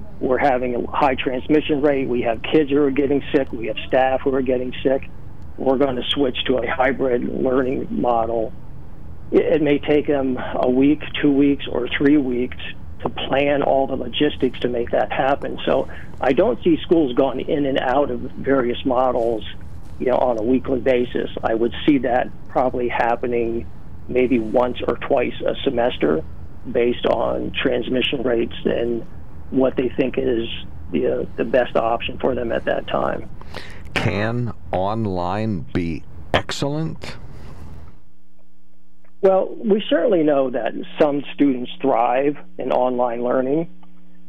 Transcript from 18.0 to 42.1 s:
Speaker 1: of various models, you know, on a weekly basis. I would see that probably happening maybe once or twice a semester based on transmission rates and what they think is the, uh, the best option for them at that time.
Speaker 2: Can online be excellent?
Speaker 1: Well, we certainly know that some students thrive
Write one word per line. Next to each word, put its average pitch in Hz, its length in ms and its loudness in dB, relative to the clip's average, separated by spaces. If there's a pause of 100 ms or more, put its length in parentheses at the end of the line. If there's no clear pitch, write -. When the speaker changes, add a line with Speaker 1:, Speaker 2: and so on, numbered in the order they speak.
Speaker 1:
of 120 100 -4
various 127 680 0
models, 120 580 2 (540)
you - 80 -2
know, 127 100 2
on 120 220 2
a 110 40 -2
weekly 127 380 0
basis. 123 500 0 (120)
I 113 120 0
would 117 200 0 (100)
see 147 140 6
that 123 300 0 (200)
probably 127 400 0
happening 117 760 0 (420)
maybe 123 300 2
once 120 400 2 (100)
or 120 80 0
twice 123 480 0
a - 100 0 (100)
semester 139 580 0 (480)
based 120 360 0
on 123 460 0
transmission 123 720 0
rates 120 420 0
and 120 400 -2 (460)
what 131 260 2
they 127 140 2
think - 260 0
is 120 320 0 (440)
the, 127 140 2
uh, 127 180 0 (120)
the 135 80 0
best 123 320 2
option 117 420 0
for 131 160 0
them 120 180 -2
at 131 120 -2
that - 220 -2
time. - 420 -2 (640)
Speaker 2:
Can 110 600 0 (200)
online 98 880 0 (120)
be 85 300 -2 (300)
excellent? - 840 -2 (2000)
Speaker 1:
Well, 190 360 4
we 214 320 2
certainly 262 340 4
know 139 280 4
that 117 220 -2 (280)
some 143 320 2
students 127 380 2 (100)
thrive 131 560 2 (220)